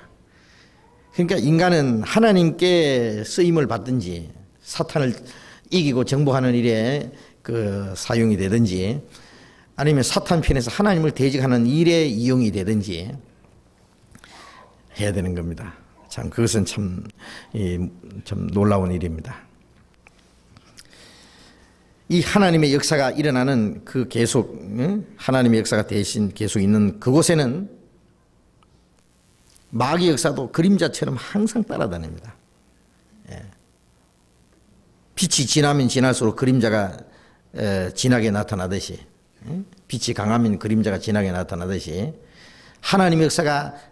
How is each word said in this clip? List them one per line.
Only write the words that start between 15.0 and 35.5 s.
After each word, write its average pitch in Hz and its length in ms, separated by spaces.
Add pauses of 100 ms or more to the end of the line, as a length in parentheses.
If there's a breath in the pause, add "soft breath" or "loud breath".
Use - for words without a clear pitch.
되는 90 220
겁니다. 85 400 (340)
참 - 220
그것은 107 340
참, 92 400 (480 loud breath)
이, 90 260 (460)
참 92 240
놀라운 98 420
일입니다. 80 560 (2500 loud breath)
이 170 140
하나님의 165 520
역사가 139 380
일어나는 127 720
그 127 240
계속, 117 520
응? 127 460 (100)
하나님의 123 440
역사가 107 260
대신 101 460
계속 107 280
있는 104 380
그곳에는 156 720 (2000)
마귀 156 380
역사도 135 420
그림자처럼 165 680
항상 214 460
따라다닙니다. 82 720 (960)
예. - 120 (1700)
빛이 147 320
지나면 143 420